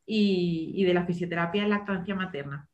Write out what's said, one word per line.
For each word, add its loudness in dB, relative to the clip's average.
y, 2
y 2
de 6
la 4
fisioterapia -2
en 2
lactancia -2
materna. -8